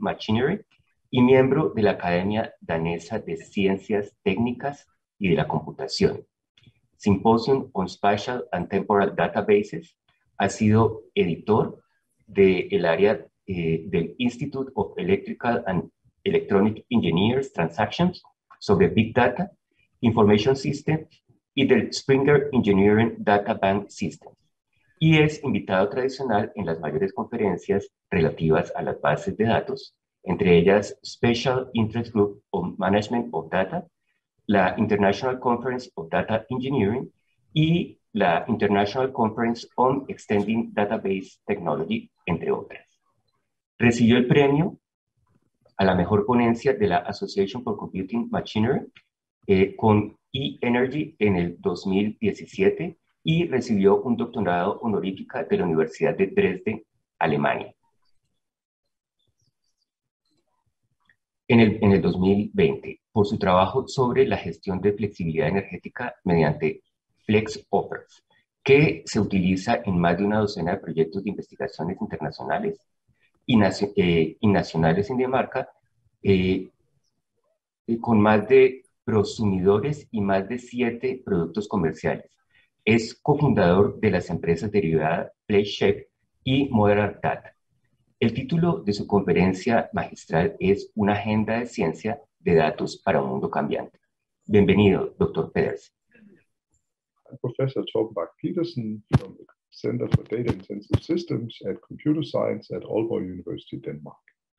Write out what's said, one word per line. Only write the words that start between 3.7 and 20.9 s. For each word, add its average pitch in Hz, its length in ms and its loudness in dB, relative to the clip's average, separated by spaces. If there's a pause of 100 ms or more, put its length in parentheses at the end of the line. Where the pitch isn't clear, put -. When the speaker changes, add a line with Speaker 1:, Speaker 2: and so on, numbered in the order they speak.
Speaker 1:
Técnicas 120 640 -4 (320)
y 95 120 0
de 80 60 4
la - 120 -2
Computación. - 800 -4 (720)
Symposium 113 760 2
on 92 160 -4
Spatial 107 640 -2
and 85 160 -4
Temporal 98 480 0
Databases, 104 800 0 (400)
ha 98 140 0
sido 107 540 2 (100)
editor 101 680 0 (440)
del 95 580 2
área, 92 420 2 (200)
eh, 82 400 -2
del 85 320 -4
Institute 123 560 -6
of - 240 -4
Electrical 98 680 -2
and 90 240 -4 (320)
Electronic 98 680 0
Engineers 98 600 0
Transactions 110 720 -2 (360)
sobre 92 300 4
Big 110 260 0
Data, 127 360 0 (520)
Information 113 520 4
System 156 520 -4 (480)